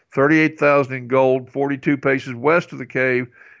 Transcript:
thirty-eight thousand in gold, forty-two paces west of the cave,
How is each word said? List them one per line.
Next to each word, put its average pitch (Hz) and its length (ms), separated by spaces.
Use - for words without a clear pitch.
thirty-eight 156 460
thousand 143 360
in 123 140
gold, 131 420
forty-two 139 480
paces 135 360
west 151 380
of 143 60
the 131 80
cave, 127 420